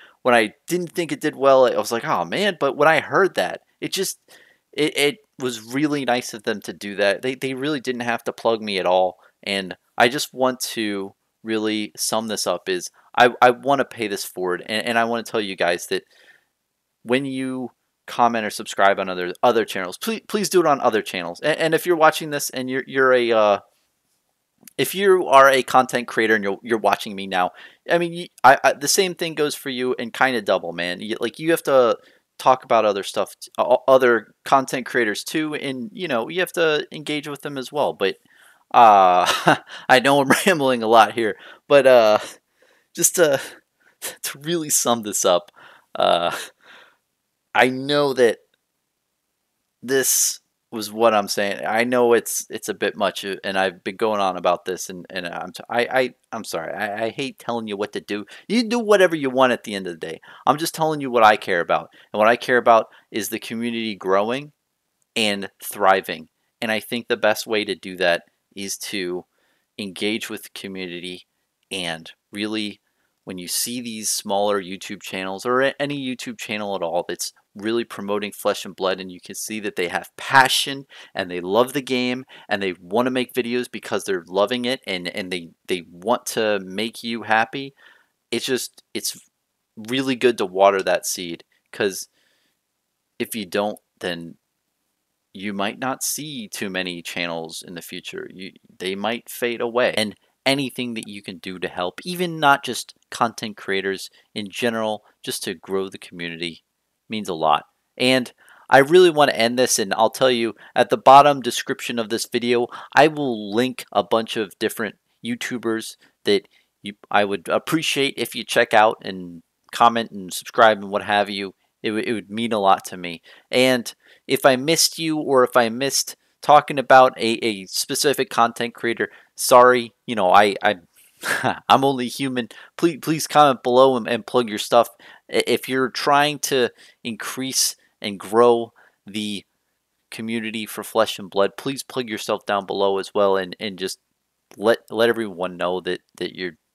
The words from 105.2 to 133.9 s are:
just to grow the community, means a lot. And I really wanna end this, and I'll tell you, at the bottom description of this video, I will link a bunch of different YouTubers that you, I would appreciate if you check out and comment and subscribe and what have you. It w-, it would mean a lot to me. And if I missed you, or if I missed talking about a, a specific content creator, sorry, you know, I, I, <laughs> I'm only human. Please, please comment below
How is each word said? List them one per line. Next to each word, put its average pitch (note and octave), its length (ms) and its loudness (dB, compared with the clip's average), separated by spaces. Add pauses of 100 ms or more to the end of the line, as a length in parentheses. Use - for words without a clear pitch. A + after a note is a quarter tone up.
just - 220 -8
to G#2 100 -6
grow F#2+ 360 -6
the G2+ 80 -16
community, E2+ 640 -12 (460)
means G#2+ 180 -6
a F#2+ 60 -4
lot. D#2 320 0 (320)
And B2+ 340 0 (380)
I C3 100 8
really E3+ 300 6
wanna D3 240 4
end A#2+ 260 0
this, B2 180 2
and G2 160 -2
I'll A2 160 2
tell C3 220 2
you, A#2 240 -2 (180)
at - 160 2
the - 80 2
bottom C#3 440 10
description A#2+ 580 -6
of G#2+ 100 -6
this A2 160 -4
video, A#2+ 420 0 (280)
I D3+ 140 8
will A#2+ 440 -4
link B2 380 -2
a G2 120 2
bunch A2+ 340 -2
of G#2 200 -6
different G#2+ 380 -6 (280)
YouTubers A2+ 720 -6 (260)
that G2+ 240 0 (340)
you, G2+ 120 -12 (180)
I G#2 140 4
would G2 240 -6
appreciate C#3 680 -2
if - 160 -6
you A#2 120 -10
check - 280 0
out A2 280 6
and F2+ 420 -12 (300)
comment A#2 380 2
and F#2 220 -12
subscribe A2 440 4
and G2+ 120 -12
what G2 140 -4
have G#2 260 0
you. G2 260 -6 (280)
It A2+ 60 -2
w-, A2 160 -2
it A#2+ 80 -2
would G2 160 -6
mean A2 240 -4
a A2 60 0
lot F#2+ 260 4
to F#2+ 120 -12
me. F2 240 -10 (300)
And B2+ 420 2 (340)
if C3+ 180 0
I C3+ 100 6
missed D3 420 0
you, D#3+ 200 -4
or C#3 260 2
if B2 140 0
I A#2 100 4
missed B2+ 480 -4 (260)
talking D3 380 4
about C3 380 8
a, A2+ 280 -2
a G2+ 200 -4
specific C3+ 640 -2
content A#2+ 440 0
creator, A2+ 360 -4 (260)
sorry, B2 580 6 (120)
you A#2 100 -6
know, F#2+ 160 2
I, G2+ 300 8
I, G#2 140 2 (460)
<laughs> - 480 -4
I'm C3 140 8
only C3 240 0
human. B2 420 -6 (280)
Please, E3 240 0
please D3+ 260 -4
comment C#3+ 360 4
below B2+ 320 6